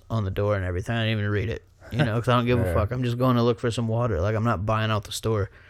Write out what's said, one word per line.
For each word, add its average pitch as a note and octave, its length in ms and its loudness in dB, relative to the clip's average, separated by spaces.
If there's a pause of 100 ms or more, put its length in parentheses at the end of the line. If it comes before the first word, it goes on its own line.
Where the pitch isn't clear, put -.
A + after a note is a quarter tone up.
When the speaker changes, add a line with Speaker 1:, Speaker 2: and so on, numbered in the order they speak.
(100)
Speaker 1:
on A2 140 -2
the F#2+ 60 -2
door G2+ 260 0
and F#2+ 80 -2
everything. F#2 320 -4
I A2+ 100 0
didn't A2 140 0
even G#2 100 -2
read G2+ 180 0
it, - 160 -8 (260)
you G#2+ 140 -4
know, A2 160 0
'cause A2+ 80 -2
I B2 80 6
don't B2 80 2
give A#2+ 140 2
Speaker 2:
<laughs> A#2+ 60 2
Yeah. - 20 0
Speaker 1:
a F2 80 0
fuck. G#2+ 160 2
I'm B2+ 140 -4
just A#2+ 120 -2
going B2 200 2
to A#2 60 4
look A#2 180 2
for A#2+ 100 0
some A#2 180 -2
water. A2+ 320 0
Like, G#2 160 2
I'm G#2+ 80 0
not G#2+ 220 0
buying A2 240 0
out G#2 140 0
the - 80 -16
store. G#2+ 360 -2 (220)